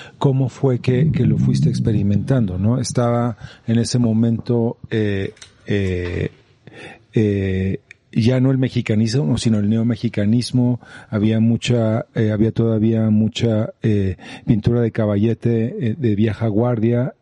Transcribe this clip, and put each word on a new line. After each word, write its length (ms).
cómo 320
fue 300
que, 320
que 140
lo 120
fuiste 320
experimentando, 880
¿no? 200
Estaba 580
en 140
ese 180
momento, 800
eh, 440
eh, 640
eh, 680
ya 240
no 120
el 80
mexicanismo, 800
sino 180
el 100
neomexicanismo, 1120
había 300
mucha, 760
eh, 180
había 200
todavía 580
mucha, 720
eh, 360
pintura 360
de 100
caballete, 960
eh, 80
de 180
vieja 320
guardia, 760